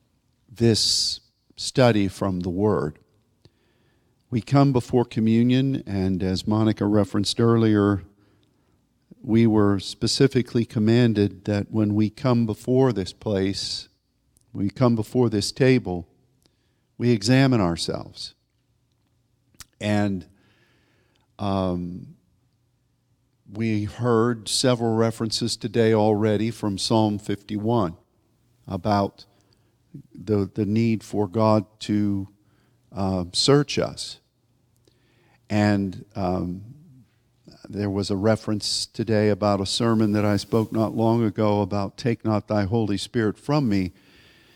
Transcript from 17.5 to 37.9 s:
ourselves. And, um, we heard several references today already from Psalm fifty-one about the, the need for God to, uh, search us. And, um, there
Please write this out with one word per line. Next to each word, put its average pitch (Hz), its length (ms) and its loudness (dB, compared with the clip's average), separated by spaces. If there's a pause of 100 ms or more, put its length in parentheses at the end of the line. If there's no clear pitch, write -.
ourselves. - 720 -6 (1500)
And, 104 460 -2 (1120)
um, 92 800 -6 (1400)
we 107 320 -2
heard 113 680 0
several 117 460 0
references 113 600 -2
today 113 380 2
already 107 560 2
from 107 300 -6
Psalm 107 400 2
fifty-one 101 800 -4 (720)
about 101 580 -2 (920)
the, 98 360 -2
the 107 140 -4
need 110 380 0
for 101 240 -4
God 107 380 2 (160)
to, 101 480 -2 (640)
uh, 95 400 -4
search - 460 2
us. - 440 -6 (1300)
And, 104 520 0 (120)
um, 92 480 -4 (1080)
there 101 220 -4